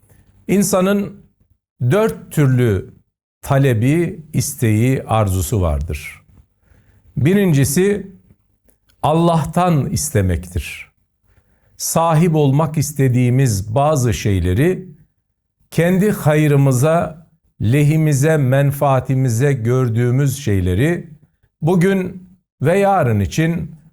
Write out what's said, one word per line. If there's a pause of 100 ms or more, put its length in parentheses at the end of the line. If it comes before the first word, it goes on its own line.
(480)
İnsanın (640)
dört
türlü (460)
talebi,
isteği,
arzusu
vardır. (920)
Birincisi (920)
Allah'tan
istemektir. (840)
Sahip
olmak
istediğimiz
bazı
şeyleri, (800)
kendi
hayrımıza, (340)
lehimize,
menfaatimize
gördüğümüz
şeyleri (500)
bugün (400)
ve
yarın
için (160)